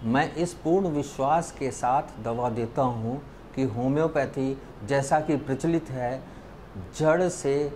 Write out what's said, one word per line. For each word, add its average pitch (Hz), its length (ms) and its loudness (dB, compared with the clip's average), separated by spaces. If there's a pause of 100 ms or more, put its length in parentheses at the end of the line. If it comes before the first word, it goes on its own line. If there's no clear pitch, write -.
मैं 139 300 2
इस 175 200 0
पूर्ण 180 340 2
विश्वास 147 640 0
के 151 180 -2
साथ 131 320 2 (220)
दवा 117 260 0
देता 113 320 -2
हूँ 120 400 0 (320)
कि 135 80 0
होम्योपैथी 135 1000 0 (220)
जैसा 139 360 2
कि 151 160 2
प्रचलित 160 540 0
है, 131 320 -4 (760)
जड़ 165 300 6
से 143 480 0